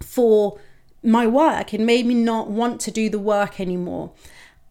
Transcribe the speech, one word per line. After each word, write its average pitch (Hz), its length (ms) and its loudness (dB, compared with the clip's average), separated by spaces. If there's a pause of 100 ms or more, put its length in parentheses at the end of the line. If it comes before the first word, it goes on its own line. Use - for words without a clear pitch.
for 214 560 2 (440)
my 233 220 2
work. 240 480 0
It 214 60 -4
made 233 260 2
me 240 80 0
not 226 360 0
want 226 320 -4
to 214 100 -8
do 220 180 -2
the 208 100 -4
work 202 400 -2
anymore. 180 520 -6 (600)